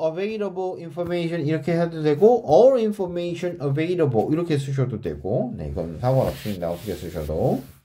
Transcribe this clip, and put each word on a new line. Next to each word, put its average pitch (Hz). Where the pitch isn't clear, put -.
available 185
information 170
이렇게 160
해도 165
되고 190
all 240
information 175
available 147
이렇게 165
쓰셔도 135
되고, 92
네, 80
이건 82
상관없습니다. 104
어떻게 87
쓰셔도. 87